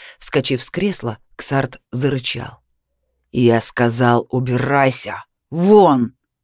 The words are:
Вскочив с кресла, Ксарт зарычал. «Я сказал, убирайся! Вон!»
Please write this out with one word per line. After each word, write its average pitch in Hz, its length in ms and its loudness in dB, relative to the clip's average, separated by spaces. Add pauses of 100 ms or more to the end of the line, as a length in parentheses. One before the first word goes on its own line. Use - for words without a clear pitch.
(180)
Вскочив 131 440 -4
с - 80 -8
кресла, 170 480 -4 (180)
Ксарт 135 440 -4 (120)
зарычал. 123 680 -6 (720)
«Я 117 280 4
сказал, 120 680 0
убирайся! 127 960 -2 (260)
Вон!» 165 640 4 (280)